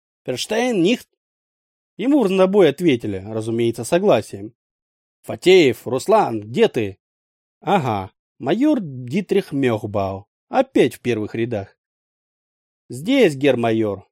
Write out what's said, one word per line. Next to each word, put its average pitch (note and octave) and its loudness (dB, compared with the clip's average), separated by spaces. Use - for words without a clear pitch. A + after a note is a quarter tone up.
Перштейн, A3 -2
нихт!» G#3+ 0
Ему C4+ 2
в A3+ 2
разнобой F#3+ 4
ответили, A#2 0
разумеется, A2+ -2
согласием. A#2+ 0
«Фатеев, D#3+ 2
Руслан, B2+ 0
где B2+ 0
ты?» G#2 -4
«Ага, B2+ -2
майор B3+ 0
Дитрих D#3 -4
Мёхбау, G#2 -2
опять A3 0
в - -20
первых A2 -4
рядах». A2+ -6
«Здесь, F3+ 2
гермайор. A#2 0